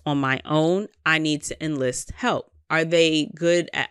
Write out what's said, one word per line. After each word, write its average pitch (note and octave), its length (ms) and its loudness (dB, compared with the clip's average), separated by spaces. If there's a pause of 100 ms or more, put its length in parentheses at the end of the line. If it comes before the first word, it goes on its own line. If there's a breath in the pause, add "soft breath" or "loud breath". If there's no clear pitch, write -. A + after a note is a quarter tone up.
on C#3+ 140 0
my C3 260 0
own. E3 420 0 (180)
I D#3+ 140 2
need D3+ 240 -2
to - 200 -10
enlist C3+ 480 -4
help"? - 400 -4 (180)
Are D#3+ 160 0
they D#3+ 500 4
good E3+ 380 0
at, C#3+ 180 -2